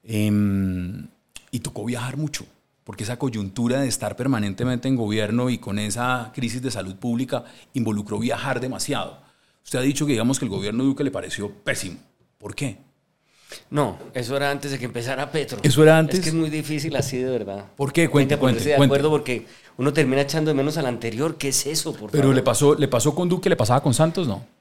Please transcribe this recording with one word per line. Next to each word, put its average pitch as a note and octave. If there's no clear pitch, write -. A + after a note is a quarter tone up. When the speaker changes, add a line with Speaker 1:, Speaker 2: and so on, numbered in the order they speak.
Speaker 1:
Em, G2+
y A#2+
tocó -
viajar A#2+
mucho, D3+
porque G2+
esa A#2+
coyuntura A#2
de C3+
estar G#2
permanentemente B2
en C3
gobierno A2
y A#2+
con G2+
esa A#2
crisis B2
de C3
salud F#2+
pública A#2+
involucró G#2+
viajar B2
demasiado. B2
Usted -
ha -
dicho C#3+
que, C#3+
digamos, A#2+
que -
el G2
gobierno G#2
Duque C#3
le C3+
pareció F#2+
pésimo. -
¿Por G2+
qué? B2+
Speaker 2:
No, C3+
eso B2+
era C#3+
antes C#3+
de C3
que A#2+
empezara C3
Petro. C#3+
Speaker 1:
¿Eso D3
era D#3
antes? D#3+
Speaker 2:
Es -
que D#3+
es D#3+
muy D#3+
difícil D3+
así, B2
de B2+
verdad. G2+
Speaker 1:
¿Por C#3
qué? E3+
Speaker 2:
Hay E3
Speaker 1:
Cuente, C#3+
Speaker 2:
que C#3+
ponerse B2+
Speaker 1:
cuente, D3
Speaker 2:
de C#3+
Speaker 1:
cuente. C#3
Speaker 2:
acuerdo C#3+
porque B2+
uno C#3
termina C#3
echando D#3
de C#3+
menos D3
al C#3+
anterior. A#2
¿Qué C#3
es -
eso, D#3+
por G#2
Speaker 1:
Pero C3+
Speaker 2:
favor? C3+
Speaker 1:
le B2+
pasó, C#3+
le D3
pasó C#3+
con F3+
Duque, F#3
¿le E3+
pasaba B2
con C3+
Santos, D#3+
no? G#2